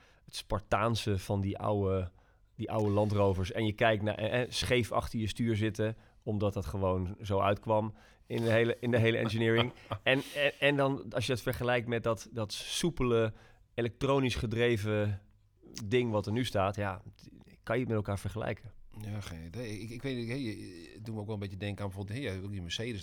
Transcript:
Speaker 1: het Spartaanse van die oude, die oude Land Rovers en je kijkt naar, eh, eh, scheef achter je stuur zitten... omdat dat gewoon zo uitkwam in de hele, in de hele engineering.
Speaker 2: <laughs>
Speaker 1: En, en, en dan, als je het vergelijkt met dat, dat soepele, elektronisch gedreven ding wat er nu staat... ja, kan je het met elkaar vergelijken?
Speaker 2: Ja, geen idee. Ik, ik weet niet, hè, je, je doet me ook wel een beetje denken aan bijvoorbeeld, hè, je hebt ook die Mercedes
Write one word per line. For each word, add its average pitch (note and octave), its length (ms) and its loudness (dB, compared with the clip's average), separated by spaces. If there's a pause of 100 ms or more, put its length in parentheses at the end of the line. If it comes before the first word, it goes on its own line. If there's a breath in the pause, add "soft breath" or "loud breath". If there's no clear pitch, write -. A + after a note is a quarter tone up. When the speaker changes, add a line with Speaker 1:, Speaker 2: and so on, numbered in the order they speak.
(260 soft breath)
Speaker 1:
het - 100 -14
Spartaanse G#2+ 840 0
van G2+ 220 0
die G2 160 -2
oude, G2 540 0 (440 soft breath)
die A2 160 -6
oude G#2+ 180 2
Land G#2 220 4
Rovers G2 400 2
en A2+ 140 0
je G#2+ 80 0
kijkt A2 300 2
naar, G#2+ 120 0
eh, A2 260 0
eh, A#2 80 -4
scheef - 420 2
achter A2+ 280 -2
je G#2+ 80 0
stuur A#2 280 0
zitten... G#2+ 420 0 (260 soft breath)
omdat G#2 300 0
dat F#2+ 120 -4
gewoon F#2 560 0
zo G2+ 180 2
uitkwam G#2+ 540 2 (320 loud breath)
in A#2+ 180 -2
de A2+ 80 2
hele, A#2 280 4
in A#2+ 120 0
de B2 60 6
hele A2+ 200 4
engineering. A2+ 560 2
Speaker 2:
<laughs> - 300 -10
Speaker 1:
En, C3+ 180 4 (140)
en, C#3+ 240 2
en C#3+ 160 4
dan, C3+ 380 0
als A#2+ 120 0
je C#3 60 0
het B2+ 100 -2
vergelijkt B2 460 0
met A#2 160 -2
dat, A2+ 280 -2
dat A2 220 -6
soepele, A#2 800 2 (400 loud breath)
elektronisch B2+ 640 2
gedreven G#2+ 840 0 (640)
ding A#2+ 260 2
wat G#2+ 140 2
er G#2+ 60 -2
nu A#2+ 140 0
staat... G2+ 300 2
ja, G2+ 260 -4 (640)
kan A2+ 120 0
je B2+ 60 2
het A#2 80 -2
met A2+ 80 2
elkaar G#2 220 -2
vergelijken? A2 520 -6 (280)
Speaker 2:
Ja, G#2+ 220 -8
geen E2+ 240 -10
idee. G#2+ 340 -10
Ik, A2 100 -10
ik A#2 120 -10
weet C3+ 160 -4
niet, A#2 100 -4
hè, A#2 60 -4
je, A#2+ 240 -6 (360)
je D#2 80 -18
doet A2 140 -10
me G#2+ 40 -6
ook G#2 60 -8
wel A2 100 -6
een G2+ 60 -6
beetje G2 160 -8
denken G2+ 260 -6
aan G2+ 60 -4
bijvoorbeeld, G2 280 -8
hè, C#3+ 60 -6
je A#2+ 80 -2
hebt F#2+ 140 -6
ook G2 60 -8
die G2+ 100 -6
Mercedes G#2+ 420 -6